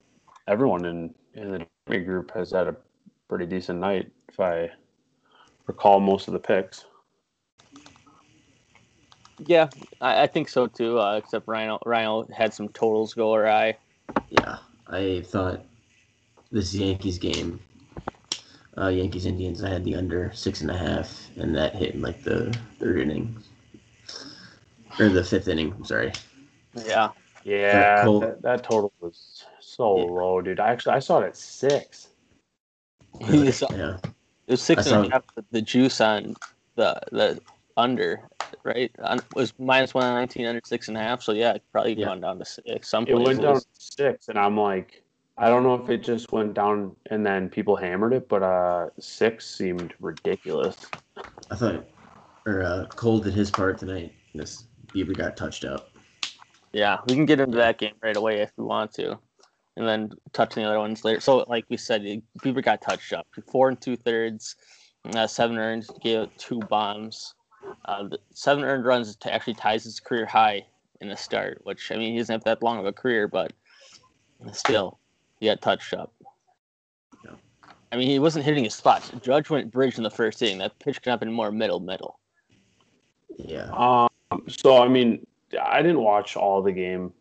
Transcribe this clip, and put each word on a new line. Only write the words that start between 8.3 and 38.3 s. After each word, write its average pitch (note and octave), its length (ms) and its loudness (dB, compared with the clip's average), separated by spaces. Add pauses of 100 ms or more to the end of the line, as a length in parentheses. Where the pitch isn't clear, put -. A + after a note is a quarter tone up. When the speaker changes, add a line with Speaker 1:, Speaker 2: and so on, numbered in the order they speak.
Speaker 2:
Yeah, D#3+ 240 6 (320)
I, B2+ 220 4
I C#3+ 40 6
think D#3 220 -4
so B2+ 180 2
too, A#2 320 0
uh, G#2 180 2
except G#2+ 300 -6
Rhino, A2 380 -4
Rhino A2+ 500 0
had A2 180 0
some G#2 160 -8
totals A2 440 0
go A2 220 2
awry. A2 420 2 (520)
Speaker 3:
Yeah, - 280 2 (300)
I F#2 400 -2
thought F#2 360 -2 (880)
this F#2 220 -2
Yankees G2 460 -2
game, E2+ 400 -4 (1160)
uh, F#2+ 100 0
Yankees F#2 400 0
Indians, F2+ 360 -4
I G2 60 -4
had F2+ 160 -4
the - 100 -2
under F2+ 380 -2
six - 280 -6
and D#2 100 -4
a E2+ 60 -4
half, E2 600 -6
and E2 180 -2
that D2 200 0
hit - 180 -2
in, C#2+ 80 -6
like, - 220 -6
the - 340 -2 (220)
third F2+ 200 0
inning. D2+ 380 -4 (1600)
Or G#2+ 100 8
the F#2 140 4
fifth F2+ 240 -2
inning, D#2+ 300 -2
I'm - 80 -16
sorry. A#1 260 -2 (720)
Speaker 2:
Yeah. A2 260 0 (320)
Speaker 1:
Yeah, G2+ 520 6
Speaker 3:
That G#2 80 6
Cole G#2+ 160 6
Speaker 1:
that, A2 220 -2
that B2 220 0
total G#2+ 360 0
was - 460 -16 (140)
so G#2+ 380 0
Speaker 3:
Yeah. F2+ 60 2
Speaker 1:
low, F2+ 380 0
dude. F2+ 180 -4
I G#2+ 80 0
actually, A#2 280 0
I C3 40 2
saw D3+ 200 2
it G2+ 80 0
at - 100 -12
six. - 720 -4 (1120)
Speaker 2:
<laughs> - 100 -6
You C#3+ 220 6
saw C3+ 220 -2
Speaker 3:
Yeah. F#2 300 -6
Speaker 2:
it - 480 -12
was B2+ 100 2
six D#3+ 260 2
and G#2 200 6
a - 20 -8
half, C3 140 2
Speaker 3:
I - 20 -20
saw - 120 -20
Speaker 2:
the, A2 140 -10
the A2+ 100 0
juice B2+ 400 4
on G#2+ 340 2 (400)
the, G#2+ 240 2 (120)
the G#2+ 300 0 (360)
under, A2 440 0 (420)